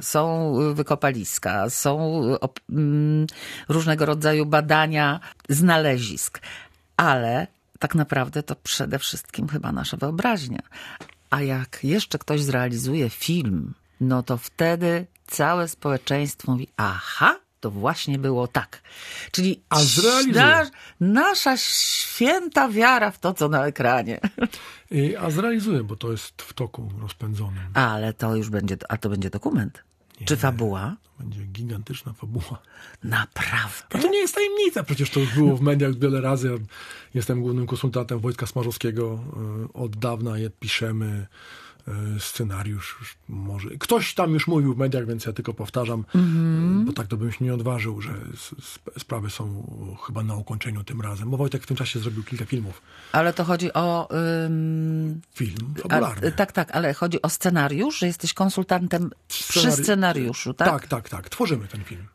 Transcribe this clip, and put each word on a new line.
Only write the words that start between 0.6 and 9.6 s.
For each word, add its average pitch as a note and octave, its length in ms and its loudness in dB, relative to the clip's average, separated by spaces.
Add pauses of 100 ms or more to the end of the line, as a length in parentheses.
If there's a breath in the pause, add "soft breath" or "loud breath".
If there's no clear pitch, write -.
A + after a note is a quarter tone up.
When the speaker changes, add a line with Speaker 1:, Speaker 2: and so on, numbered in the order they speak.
Speaker 1:
y, - 20 0
wykopaliska, A#2+ 960 0
są, D#3 520 0 (120)
y, - 60 0
op-, - 200 -4 (100)
mm, D3+ 580 2 (420 loud breath)
różnego D#3 360 2
rodzaju D3+ 400 2
badania D3+ 760 4 (300 loud breath)
znalezisk, C#3+ 920 4 (560 loud breath)
ale C3+ 500 4 (320)
tak - 160 0
naprawdę D3 480 0
to - 120 -8
przede - 440 -4
wszystkim - 480 -6
chyba D3 240 -4